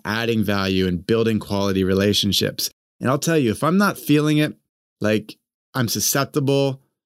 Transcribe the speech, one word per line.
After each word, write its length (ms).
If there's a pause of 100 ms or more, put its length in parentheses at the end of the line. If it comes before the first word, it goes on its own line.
adding 400
value 420
and 200
building 320
quality 440
relationships. 880 (320)
And 80
I'll 100
tell 200
you, 120
if 140
I'm 140
not 180
feeling 400
it, 180 (460)
like, 380 (340)
I'm 160
susceptible 920 (240)